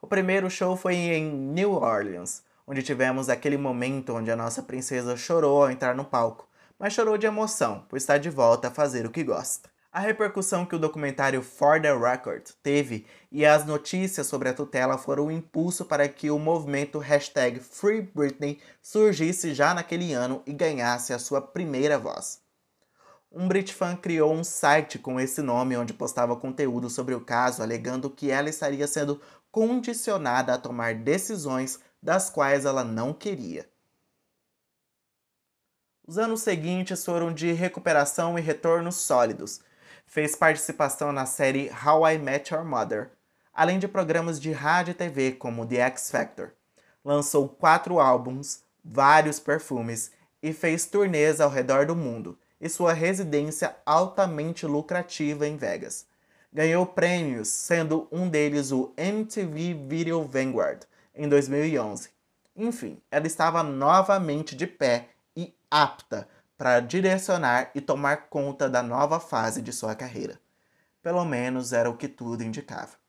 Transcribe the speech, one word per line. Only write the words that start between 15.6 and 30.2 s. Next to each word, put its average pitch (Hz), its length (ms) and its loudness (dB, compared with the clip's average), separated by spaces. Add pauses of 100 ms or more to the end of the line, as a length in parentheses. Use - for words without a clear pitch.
para 143 240 2
que 147 220 -4
o 147 80 2
movimento 151 600 -2
hashtag 135 640 0
Free 214 400 -2
Britney 147 580 -4 (220)
surgisse 180 720 2
já 143 220 4
naquele 170 400 -4
ano 127 320 -2
e 143 60 -8
ganhasse 131 600 0
a 120 60 -4
sua 135 240 -2
primeira 147 560 0
voz. - 420 -8 (920)
Um 180 140 -4
Britfan 190 500 -2
criou 160 360 2
um 160 100 -2
site 151 560 2
com 127 220 -4
esse 131 220 -4
nome 127 340 0
onde 120 160 -4
postava 120 420 -2
conteúdo 123 560 -4
sobre 123 240 -4
o 117 60 -6
caso, 120 420 0
alegando 120 480 -4
que 143 180 -6
ela 139 200 0
estaria 147 400 -2
sendo 143 320 -2 (300)
condicionada 214 1040 0